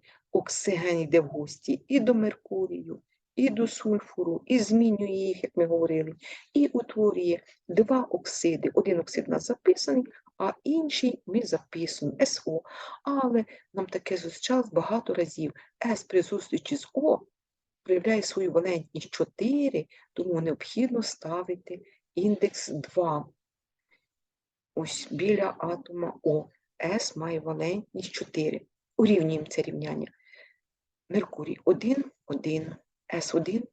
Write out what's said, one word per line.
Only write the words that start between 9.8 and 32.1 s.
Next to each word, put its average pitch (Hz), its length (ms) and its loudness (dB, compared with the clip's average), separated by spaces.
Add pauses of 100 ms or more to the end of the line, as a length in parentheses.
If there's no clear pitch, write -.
а 190 160 -2 (100)
інший 294 600 0
ми 202 160 0
записуємо, 165 800 -4
С - 240 2
О. 165 160 -4 (420)
Але 247 420 0 (280)
нам 190 120 -4
таке 185 320 -6
зустрічалось 220 520 -2
багато 180 440 0
разів. 160 400 -2 (320)
С 220 180 -2
при 185 180 2
зустрічі - 540 -4
з - 180 -8
О 302 260 2 (640)
проявляє 196 380 2
свою 185 300 -2
валентність 170 580 -2
чотири, 254 760 0 (280)
тому 175 280 -2
необхідно 226 640 -2
ставити 180 760 -8 (340)
індекс 202 540 0
два. 151 600 -2 (1500)
Ось - 360 -6
біля 196 480 0
атома 175 640 -6
О. 156 260 0 (340)
С 202 320 -2
має 160 240 -4
валентність 165 720 -6
чотири. - 500 -4 (360)
Урівнюємо 160 480 4
це - 160 -4
рівняння. 151 460 -6 (1000)
Меркурій 180 560 -4
один, 262 400 2 (200)